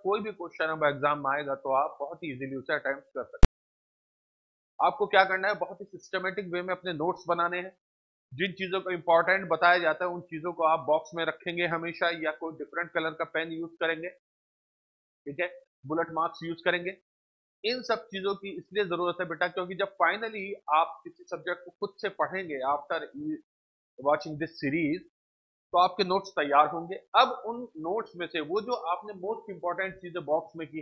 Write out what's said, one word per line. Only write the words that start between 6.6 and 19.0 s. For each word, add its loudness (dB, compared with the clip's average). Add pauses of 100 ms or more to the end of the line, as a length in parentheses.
में -4
अपने -6
notes -2
बनाने 0
हैं, -10 (540)
जिन -2
चीजों -4
को -6
important 4
बताया 6
जाता 2
है -2
उन -8
चीजों -6
को -2
आप 4
box 2
में -2
रखेंगे -2
हमेशा, 0 (140)
या 0
कोई -8
different -6
color -2
का -6 (100)
pen -2
use -8 (100)
करेंगे, -2
ठीक -18
है, 0 (380)
Bullet 0
marks -2
use -6
करेंगे। 0 (680)
इन -2
सब 0
चीजों -2
की -10
इसलिए -2
जरूरत -2